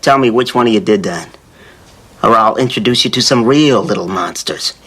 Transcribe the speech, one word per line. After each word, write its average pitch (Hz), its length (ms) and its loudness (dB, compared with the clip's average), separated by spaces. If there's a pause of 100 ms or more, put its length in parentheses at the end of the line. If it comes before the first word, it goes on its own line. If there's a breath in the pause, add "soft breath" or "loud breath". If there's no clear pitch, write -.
Tell 139 180 2
me 127 120 2
which 123 240 0
one 123 120 2
of 113 60 2
you 107 80 2
did 98 240 0
that, 85 320 -8 (840 loud breath)
or 110 140 2
I'll 110 200 2
introduce 123 480 -2
you 123 80 -2
to 123 100 -2
some 120 220 2
real 135 380 4
little 90 260 -4
monsters. 87 680 -6 (120)